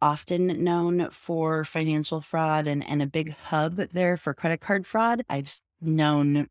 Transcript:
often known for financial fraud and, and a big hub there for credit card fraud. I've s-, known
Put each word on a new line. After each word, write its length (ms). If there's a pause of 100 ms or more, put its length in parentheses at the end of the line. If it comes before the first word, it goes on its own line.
often 600
known 460
for 540
financial 560
fraud 460
and, 180
and 160
a 60
big 300
hub 400
there 400
for 180
credit 260
card 240
fraud. 460
I've 160
s-, 160 (180)
known 720